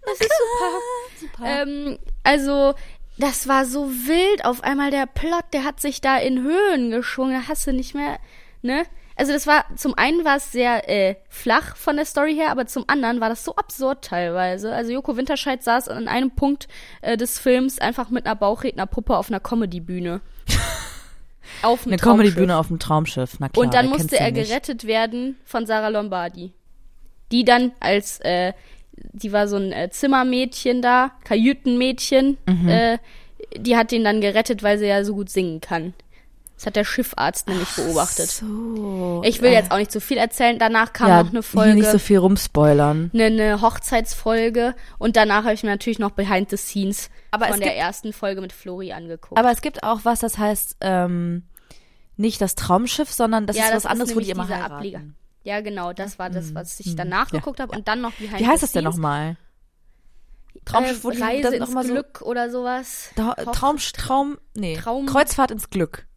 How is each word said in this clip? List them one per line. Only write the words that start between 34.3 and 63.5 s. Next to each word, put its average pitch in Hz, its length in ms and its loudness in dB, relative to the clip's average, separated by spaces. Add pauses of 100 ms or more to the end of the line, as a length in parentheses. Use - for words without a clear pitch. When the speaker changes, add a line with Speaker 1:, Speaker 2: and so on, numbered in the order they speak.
Speaker 2:
weil 208 160 4
sie 208 80 0
ja 202 180 2
so 208 100 -4
gut 196 160 -6
singen 170 300 -2
kann. 170 320 -6 (640)
Das - 100 -8
hat 208 100 -2
der 208 80 4
Schiffarzt - 640 -2
nämlich 185 240 -2
Speaker 1:
Ach - 40 -6
Speaker 2:
beobachtet. 160 540 0
Speaker 1:
so, 208 960 -4
Speaker 2:
Ich 226 180 2
will 247 80 2
Speaker 1:
äh. 247 40 4
Speaker 2:
jetzt 180 180 4
auch - 40 2
nicht 202 140 -2
zu 214 100 -6
viel 254 180 -2
erzählen. 233 380 0
Danach 226 360 2
kam 233 160 2
Speaker 1:
Ja, 175 160 10
Speaker 2:
noch 170 80 -6
eine 233 100 -2
Speaker 1:
hier 214 320 6
nicht 214 100 6
Speaker 2:
Folge, 214 60 4
Speaker 1:
so 208 80 6
viel 196 200 4
rumspoilern. 151 920 4
Speaker 2:
eine, 226 120 4
eine 214 360 2
Hochzeitsfolge. 226 1160 0 (220)
Und 220 180 2
danach 214 280 6
habe 226 100 2
ich 220 100 -8
mir 214 60 0
natürlich 214 280 -2
noch 202 140 -2
Behind 196 380 0
the 202 60 -4
Scenes - 540 -4 (220)
Speaker 1:
Aber 220 140 0
Speaker 2:
von 208 80 0
Speaker 1:
es 202 60 0
Speaker 2:
der 196 100 0
Speaker 1:
gibt - 100 -4
Speaker 2:
ersten 185 320 -6
Folge 196 280 -6
mit 185 120 -12
Flori 185 400 -12
angeguckt. 165 440 -8
Speaker 1:
Aber 240 140 6
es 240 120 0
gibt - 200 -6
auch 214 220 -2
was, 233 160 2
das - 180 -4
heißt, 208 420 -2
ähm, 175 640 0 (720)
nicht 214 240 0
das 190 140 0
Traumschiff, 240 580 0
sondern 220 360 0
das 214 80 -2
Speaker 2:
Ja, 220 80 0
Speaker 1:
ist 220 100 4
Speaker 2:
das 214 100 0
Speaker 1:
was - 60 -4
anderes, 240 200 -2
Speaker 2:
ist 226 60 0
Speaker 1:
wo 226 40 2
die 196 80 -4
Speaker 2:
nämlich 185 80 -4
Speaker 1:
immer 180 80 -4
Speaker 2:
dieser 185 140 -4
Speaker 1:
heiraten. 175 160 -8
Speaker 2:
Ableger. 180 260 -10 (420)
Ja, 202 180 -6
genau, 196 320 -8
das 196 280 -10
war 185 100 -6
das, 170 220 -6
Speaker 1:
Mhm. - 20 -10
Speaker 2:
was 165 240 -10
ich 190 140 -10
Speaker 1:
Mhm. 165 40 -6
Speaker 2:
danach 175 360 -2
Speaker 1:
Ja. 156 80 -2
Speaker 2:
geguckt - 180 -8
habe. 262 180 -6
Und 208 120 -6
dann 226 120 0
noch 233 120 -6
Behind 214 260 -10
Speaker 1:
Wie 214 80 2
heißt 285 140 6
Speaker 2:
the 302 60 -2
Speaker 1:
das - 60 -4
denn 170 120 0
Speaker 2:
Scenes. 160 120 -2
Speaker 1:
nochmal? 156 400 -2 (1300)
Traumschiff, 240 360 0
Speaker 2:
Äh, - 40 -16
Speaker 1:
wo 247 60 -2
die 240 100 -4
Speaker 2:
Reise 240 220 0
Speaker 1:
dann 254 120 2
Speaker 2:
ins 240 140 -2
Speaker 1:
noch 247 60 -6
mal 262 100 -2
so 247 80 -4
Speaker 2:
Glück 285 300 -6
oder 240 280 -4
sowas. 247 640 -8
Speaker 1:
Da-, 220 280 -2
Speaker 2:
Hoch- 233 80 -6